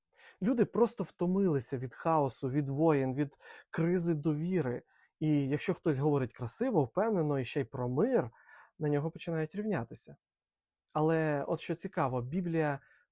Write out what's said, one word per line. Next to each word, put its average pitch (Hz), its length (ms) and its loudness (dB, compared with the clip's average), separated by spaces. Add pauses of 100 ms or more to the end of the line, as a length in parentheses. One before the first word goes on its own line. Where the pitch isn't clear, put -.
(420)
Люди 233 240 2
просто - 380 0
втомилися 175 720 0
від 123 180 -8
хаосу, 147 540 2
від 139 200 0
воєн, 139 440 2
від 139 240 -4 (320)
кризи 170 440 0
довіри. 151 680 -2 (380)
І 151 280 2
якщо 147 260 0
хтось 151 240 0
говорить 139 360 0
красиво, 175 500 0
впевнено 160 560 0
і 127 60 -2
ще - 160 -4
й - 20 0
про 123 260 -6
мир, 165 400 2 (500)
на 151 100 0
нього 147 220 0
починають 160 440 -6
рівнятися. 196 600 -6 (800)
Але 156 540 2
от - 120 -2
що - 160 -6
цікаво, 131 460 -4
Біблія 156 580 -2 (320)